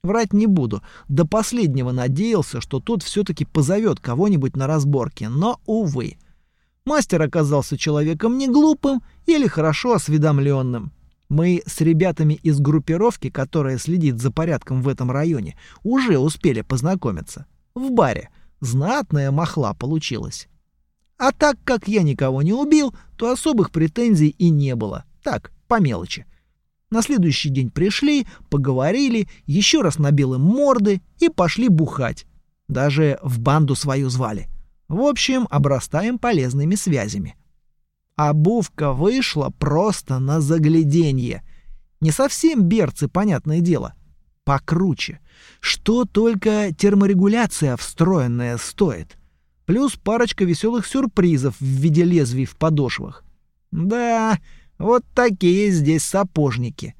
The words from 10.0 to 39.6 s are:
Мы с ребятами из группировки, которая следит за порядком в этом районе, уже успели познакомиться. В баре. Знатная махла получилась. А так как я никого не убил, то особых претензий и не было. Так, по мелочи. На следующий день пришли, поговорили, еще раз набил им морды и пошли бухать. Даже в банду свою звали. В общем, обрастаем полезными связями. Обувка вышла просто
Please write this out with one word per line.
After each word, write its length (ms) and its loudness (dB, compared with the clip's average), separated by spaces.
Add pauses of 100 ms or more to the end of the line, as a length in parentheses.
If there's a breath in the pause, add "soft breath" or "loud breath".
Мы 380 2
с 140 -8
ребятами 640 2
из 160 2
группировки, 680 0
которая 480 -2
следит 420 0
за 120 0
порядком 500 -2
в 80 -2
этом 220 -2
районе, 480 -2 (240 loud breath)
уже 360 2
успели 440 0
познакомиться. 840 -4 (280)
В 160 -6
баре. 400 0 (300)
Знатная 680 -2
махла 440 -2
получилась. 760 -6 (680)
А 140 2
так 320 0
как 220 -2
я 160 2
никого 400 0
не 100 0
убил, 420 2 (220 soft breath)
то 140 -2
особых 420 0
претензий 560 2
и 200 2
не 260 2
было. 300 -6 (180)
Так, 300 -6 (140)
по 140 2
мелочи. 440 -2 (680)
На 120 0
следующий 480 0
день 200 -2
пришли, 560 0 (220 loud breath)
поговорили, 800 0 (180 soft breath)
еще 360 2
раз 160 0
набил 360 2
им 60 -2
морды 640 2 (160)
и 100 2
пошли 400 0
бухать. 580 0 (420)
Даже 540 2
в 180 -4
банду 340 2
свою 340 -2
звали. 400 -4 (400)
В 120 -4
общем, 500 0
обрастаем 680 -2
полезными 580 0
связями. 600 -4 (800)
Обувка 760 0
вышла 580 0
просто 680 -2